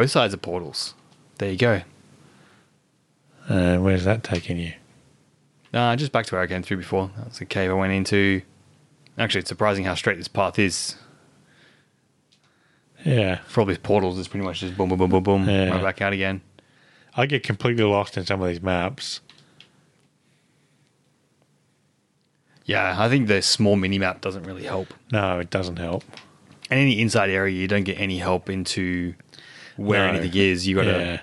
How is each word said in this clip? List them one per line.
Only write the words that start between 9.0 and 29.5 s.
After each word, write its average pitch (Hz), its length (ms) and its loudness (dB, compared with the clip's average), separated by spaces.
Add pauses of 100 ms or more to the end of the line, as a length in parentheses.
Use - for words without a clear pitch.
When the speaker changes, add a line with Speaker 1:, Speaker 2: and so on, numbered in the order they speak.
Speaker 1:
Actually, 110 240 0
it's - 80 -10
surprising 98 360 0
how 90 100 -2
straight 98 220 -2
this 92 100 -12
path 98 320 0
is. - 360 0 (2000)
Speaker 2:
Yeah. 104 440 2
Speaker 1:
For - 140 0
all 107 40 4
these 95 120 0
portals, 95 420 0
it's 90 80 -8
pretty 101 180 -6
much 87 160 -8
just 92 160 -6
boom, 95 120 0
boom, 90 80 0
boom, 92 120 4
boom, 92 140 4
boom, 98 260 4
Speaker 2:
Yeah. 95 200 2
Speaker 1:
right 92 140 0
back 95 180 -2
out 98 120 0
again. 95 280 -2 (720)
Speaker 2:
I 123 100 2
get 143 180 -2
completely 117 400 0
lost 101 340 2
in 92 80 -6
some 95 160 -2
of 90 60 0
these 87 140 -4
maps. 92 580 -4 (3500)
Speaker 1:
Yeah, 98 320 0
I 110 120 2
think 127 180 2
the 98 140 4
small 104 340 4
mini-map 95 460 0
doesn't 95 220 -8
really 92 200 -12
help. 95 300 -8 (180)
Speaker 2:
No, 98 280 0
it 87 100 -6
doesn't 90 280 -4
help. 85 260 -4 (640)
Speaker 1:
And 131 100 2
any 127 220 4
inside 104 280 2
area, 95 300 2
you 95 80 -2
don't 101 160 2
get 90 160 -4
any 95 200 -2
help 90 300 -2
into 90 640 -4 (600)